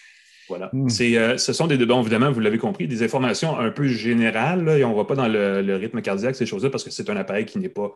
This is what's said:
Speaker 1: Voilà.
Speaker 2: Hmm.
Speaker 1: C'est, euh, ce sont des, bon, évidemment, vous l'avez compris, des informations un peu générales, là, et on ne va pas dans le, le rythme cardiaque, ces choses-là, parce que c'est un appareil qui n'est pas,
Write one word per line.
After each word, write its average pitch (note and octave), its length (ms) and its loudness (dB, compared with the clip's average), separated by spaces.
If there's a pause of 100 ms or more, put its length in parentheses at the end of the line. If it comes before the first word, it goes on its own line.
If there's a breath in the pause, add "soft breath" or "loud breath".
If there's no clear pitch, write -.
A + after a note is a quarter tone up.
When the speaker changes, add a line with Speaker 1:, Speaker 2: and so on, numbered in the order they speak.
(480 loud breath)
Speaker 1:
Voilà. F2+ 260 -8
Speaker 2:
Hmm. C3 160 0
Speaker 1:
C'est, A#2 280 2
euh, A2+ 220 4
ce - 140 0
sont D#3+ 120 0
des, C3+ 180 2
bon, B2 180 4
évidemment, A2+ 300 2
vous A#2 80 0
l'avez A2 200 2
compris, A#2+ 280 -2
des A#2+ 140 -4
informations B2+ 560 0
un A#2 140 0
peu C#3+ 160 -2
générales, A#2 760 2
là, D#3 140 4
et C#3 60 4
on A#2+ 80 2
ne G#2+ 40 -2
va G#2 100 0
pas C#3 100 -2
dans C3 120 0
le, G2+ 360 2
le G2 120 0
rythme A2+ 280 -4
cardiaque, A2 320 -2
ces A#2+ 100 -2
choses-là, A2 240 -2
parce - 140 -4
que - 80 -14
c'est - 180 -8
un G#2 80 -2
appareil G2 280 -2
qui G#2 120 -10
n'est F#2 120 -4
pas, G#2 260 -6